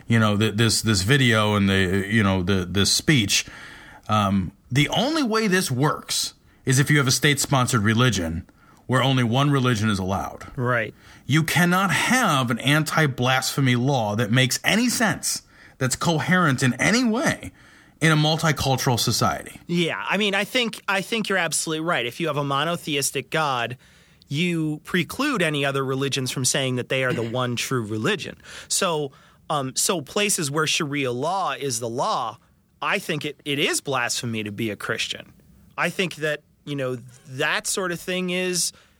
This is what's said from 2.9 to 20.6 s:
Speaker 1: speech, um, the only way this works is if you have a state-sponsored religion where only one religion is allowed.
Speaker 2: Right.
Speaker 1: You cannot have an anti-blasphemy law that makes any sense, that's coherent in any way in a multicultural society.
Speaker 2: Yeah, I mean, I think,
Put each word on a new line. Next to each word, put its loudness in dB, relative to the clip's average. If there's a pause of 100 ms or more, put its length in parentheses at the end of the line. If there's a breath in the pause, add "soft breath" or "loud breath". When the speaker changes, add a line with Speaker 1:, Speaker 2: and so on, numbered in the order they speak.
Speaker 1:
speech, 2 (600 loud breath)
um, 2 (200)
the 2
only 0
way 0
this 2
works -2 (320 soft breath)
is 4
if 2
you 4
have 4
a 2
state-sponsored 2
religion 2 (420 soft breath)
where 2
only 2
one 2
religion 2
is 0
allowed. -4 (100)
Speaker 2:
Right. -2 (320 loud breath)
Speaker 1:
You 2
cannot 2
have 2
an -2
anti-blasphemy 2
law 0
that 0
makes 2
any 2
sense, -2 (360 loud breath)
that's -2
coherent 2
in 4
any 2
way 0 (480 loud breath)
in 4
a 4
multicultural 2
society. -2
Speaker 2:
Yeah, 0
I 0
mean, 0
I 0
think, -2